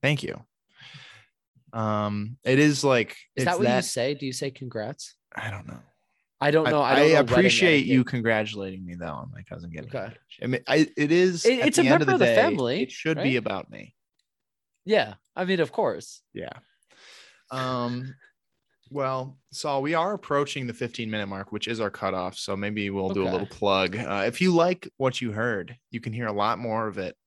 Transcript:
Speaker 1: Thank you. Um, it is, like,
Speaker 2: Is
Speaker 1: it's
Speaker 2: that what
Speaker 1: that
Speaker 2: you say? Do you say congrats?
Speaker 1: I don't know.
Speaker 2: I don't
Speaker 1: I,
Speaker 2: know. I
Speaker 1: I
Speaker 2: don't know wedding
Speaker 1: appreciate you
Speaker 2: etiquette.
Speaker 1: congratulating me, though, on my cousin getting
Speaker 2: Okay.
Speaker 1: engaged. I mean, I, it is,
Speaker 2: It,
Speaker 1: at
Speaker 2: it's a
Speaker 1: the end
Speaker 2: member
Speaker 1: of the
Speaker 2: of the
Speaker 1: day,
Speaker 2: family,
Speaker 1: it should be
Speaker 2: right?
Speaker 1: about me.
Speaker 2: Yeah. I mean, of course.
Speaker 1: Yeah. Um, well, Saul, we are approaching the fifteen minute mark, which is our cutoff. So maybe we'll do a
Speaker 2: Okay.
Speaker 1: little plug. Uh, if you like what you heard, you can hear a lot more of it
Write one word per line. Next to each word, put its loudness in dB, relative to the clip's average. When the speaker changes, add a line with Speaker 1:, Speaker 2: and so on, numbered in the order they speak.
Speaker 1:
Thank 0
you. -10
Um, -2
it 4
is, 4
like, 2
Speaker 2:
Is -16
Speaker 1:
it's -2
Speaker 2:
that 0
what 0
Speaker 1:
that 4
Speaker 2:
you 0
say? -4
Do -12
you -6
say -6
congrats? -10
Speaker 1:
I -8
don't -12
know. -16
Speaker 2:
I 2
don't 4
Speaker 1:
I, 2
Speaker 2:
know. 2
I 2
Speaker 1:
I 6
Speaker 2:
don't 8
know 8
wedding 4
Speaker 1:
appreciate 6
you 2
Speaker 2:
etiquette. 0
Speaker 1:
congratulating -2
me, -12
though, -10
on -10
my -18
cousin -14
getting -12
Speaker 2:
Okay. -8
Speaker 1:
engaged. -18
I -6
mean, -2
I, 4
it 0
is, 4
Speaker 2:
It, 4
Speaker 1:
at 4
Speaker 2:
it's 2
a 4
Speaker 1:
the 4
end 8
Speaker 2:
member 2
Speaker 1:
of 2
the 4
Speaker 2:
of 2
the 6
Speaker 1:
day, 4
Speaker 2:
family, 2
Speaker 1:
it -6
should -2
be -6
Speaker 2:
right? 0
Speaker 1:
about -4
me. -18
Speaker 2:
Yeah. 0
I -2
mean, 0
of 0
course. -4
Speaker 1:
Yeah. -10
Um, -4
well, -4
Saul, -4
we -2
are 0
approaching -2
the -8
fifteen -6
minute -4
mark, -10
which -6
is -4
our 0
cutoff. -4
So -6
maybe -4
we'll -2
do -2
a 2
Speaker 2:
Okay. -2
Speaker 1:
little -2
plug. 0
Uh, -4
if -4
you 4
like 2
what -2
you -4
heard, -4
you -8
can -8
hear -6
a -4
lot 0
more -4
of -8
it -6